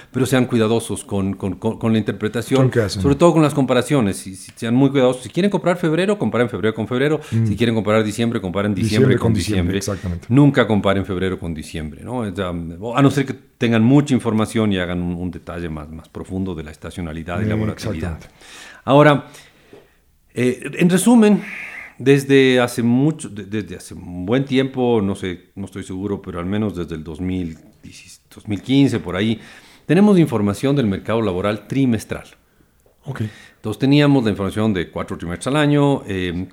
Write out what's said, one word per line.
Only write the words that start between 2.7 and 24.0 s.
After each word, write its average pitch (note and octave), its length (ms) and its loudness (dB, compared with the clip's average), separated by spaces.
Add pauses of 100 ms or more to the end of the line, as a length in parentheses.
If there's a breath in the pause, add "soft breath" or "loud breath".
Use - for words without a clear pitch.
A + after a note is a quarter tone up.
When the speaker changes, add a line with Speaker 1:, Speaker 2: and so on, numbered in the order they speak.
Speaker 2:
hacen? G2 200 -2
Speaker 1:
sobre C#3 140 4
todo E3+ 180 6
con D#3+ 80 4
las D3 140 2
comparaciones. B2 640 0
Si, F#2+ 180 -14
si, - 200 -20
sean A#2 200 -2
muy C3+ 160 4
cuidadosos. C3 320 2
Si - 60 -14
quieren F#3+ 200 0
comprar F3+ 280 0
febrero, F3+ 420 0
comparen A#2 300 0
febrero G#2+ 260 -2
con G#2+ 120 -4
febrero. C#3 320 0 (120 loud breath)
Speaker 2:
Mm. A2+ 160 2
Speaker 1:
Si G#2+ 80 0
quieren A#2 180 0
comparar A2 300 2
diciembre, A2+ 360 -2
comparen F#2+ 360 -2
diciembre A2+ 400 2
Speaker 2:
Diciembre - 20 0
Speaker 1:
con A#2+ 120 -2
Speaker 2:
con A2 40 2
diciembre, F#2 400 -2
Speaker 1:
diciembre. F#2+ 60 0
Speaker 2:
exactamente. F#2 500 -6
Speaker 1:
Nunca C3+ 380 4
comparen G2 360 2
febrero F#2 360 -4
con E2+ 160 -8
diciembre, D#2 480 -12
¿no? A2+ 160 -8
O G2+ 160 -6
sea, F#2 140 -4
a F2 520 -4
no C#3 80 6
ser C#3 160 -2
que C3 80 -8 (240)
tengan A#2 240 2
mucha C#3 320 4
información A2 580 0
y G2 60 0
hagan F2+ 240 -4
un, F2 140 -4
un F2 160 -6
detalle E2+ 360 -10
más, D#2 220 -10
más D#2+ 200 -16
profundo F#2 440 -8
de D#2+ 100 -10
la D2+ 60 -16
estacionalidad E2 720 -8
y G#2+ 40 -2
la G#2+ 100 -2
Speaker 2:
Mm, A2 40 -2
Speaker 1:
volatilidad. G#2+ 360 -6 (240)
Speaker 2:
exactamente. - 80 -20 (580 loud breath)
Speaker 1:
Ahora, C#3+ 400 6 (1080 soft breath)
eh, B2 440 -2
en F3 120 4
resumen, G#3 520 6 (560 loud breath)
desde C3+ 640 6
hace A#2+ 200 -2
mucho, B2+ 460 2
de-, G2+ 180 -12
desde F#2 300 -8
hace - 180 -16
un F2+ 320 -10